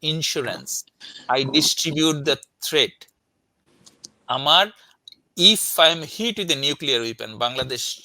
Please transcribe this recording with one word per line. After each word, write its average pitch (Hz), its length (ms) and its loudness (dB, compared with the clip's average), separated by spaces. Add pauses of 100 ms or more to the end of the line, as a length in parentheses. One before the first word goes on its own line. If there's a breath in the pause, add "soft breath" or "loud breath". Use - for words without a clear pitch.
ইন্স্যুরেন্স। 151 840 -6 (440 loud breath)
I 131 160 2
distribute 151 800 0
the 143 120 0 (300)
threat। 131 300 0 (1300)
আমার 147 400 4 (720 soft breath)
if 202 280 6 (140)
I 160 100 8
am 165 140 0 (160)
hit 226 200 -2
with 185 120 -2
a 143 160 0
nuclear 139 340 -2
weapon, 113 360 -6
বাংলাদেশ 127 460 -4 (220)